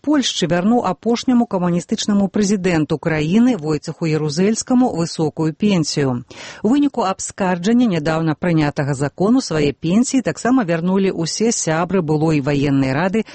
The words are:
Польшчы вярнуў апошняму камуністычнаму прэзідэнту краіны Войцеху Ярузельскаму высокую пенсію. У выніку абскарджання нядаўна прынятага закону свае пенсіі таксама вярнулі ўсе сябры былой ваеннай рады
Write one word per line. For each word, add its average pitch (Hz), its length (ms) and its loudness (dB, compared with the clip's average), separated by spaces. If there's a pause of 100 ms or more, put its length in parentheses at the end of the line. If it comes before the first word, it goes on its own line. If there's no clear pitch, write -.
Польшчы 277 460 0
вярнуў 196 380 2
апошняму 233 640 0
камуністычнаму 190 840 0
прэзідэнту 180 680 0
краіны 175 560 2
Войцеху 156 540 -4
Ярузельскаму 185 840 0
высокую 160 580 -2
пенсію. 147 720 0 (380)
У 214 100 2
выніку 277 360 0
абскарджання 190 840 0
нядаўна 160 400 0
прынятага 151 600 0
закону 180 460 0
свае 151 320 0
пенсіі 220 540 0
таксама 226 420 0
вярнулі 185 480 0
ўсе 208 400 -2
сябры 170 460 0
былой 151 420 0
ваеннай 139 480 2
рады 190 320 0 (100)